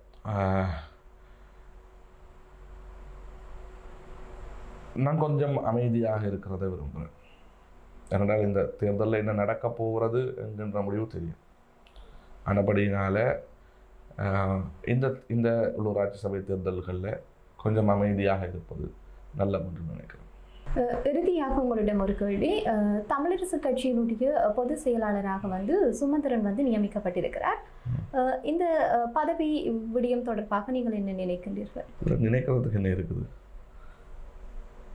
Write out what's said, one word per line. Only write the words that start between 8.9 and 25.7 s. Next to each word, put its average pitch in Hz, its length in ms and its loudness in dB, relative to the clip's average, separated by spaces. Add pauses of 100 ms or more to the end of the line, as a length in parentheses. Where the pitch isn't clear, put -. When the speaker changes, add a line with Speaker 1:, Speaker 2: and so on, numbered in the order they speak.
Speaker 1:
என்ன 107 200 2
நடக்க 104 360 0
போகிறது 113 680 0
என்கின்ற 104 440 -4
முடிவு 101 260 -2
தெரியும். 85 300 -8 (1080)
ஆனபடியினால, 101 920 4 (800)
ஆஹ், 95 460 2 (240)
இந்த, 131 280 2 (140)
இந்த 117 480 2
உள்ளூராட்சி 101 360 0
சபை 98 280 -4
தேர்தல்கள்ல 92 800 -2 (380)
கொஞ்சம் 107 320 4
அமைதியாக 98 580 4
இருப்பது - 460 -8 (420)
நல்லது 98 300 0
என்று 85 160 -8 (100)
நினைக்கிறேன். - 340 -14 (500)
Speaker 2:
அஹ், 240 320 0
இறுதியாக 302 540 2
உங்களிடம் 214 400 2
ஒரு 196 140 2
கேள்வி. 202 500 2
அஹ், 208 420 2
தமிழரசு 349 560 0
கட்சியினுடைய, 247 680 2
அஹ், 208 240 4
பொதுச் 254 240 0
செயலாளராக 202 720 0
வந்து 226 460 2